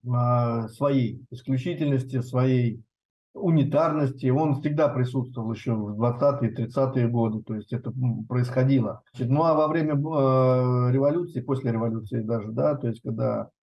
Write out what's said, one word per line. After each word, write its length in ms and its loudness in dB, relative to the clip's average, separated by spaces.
а, 600 2
своей 640 0
исключительности, 880 -2
своей 640 0
унитарности, 920 2
он 320 2
всегда 280 2
присутствовал 640 -2
ещё 240 -2
в 200 -6
двадцатые, 560 0
тридцатые 560 0
годы, 340 0
то 120 -8
есть 180 -10
это, 180 -6
м, 360 -4
происходило. 760 0
Значит, 200 -2
ну, 100 2
а 120 4
во 140 2
время, 260 0
э, 960 2
революции, 480 0
после 320 -2
революции 480 -4
даже, 320 -4
да, 240 0
то 120 -4
есть 140 -8
когда 460 -4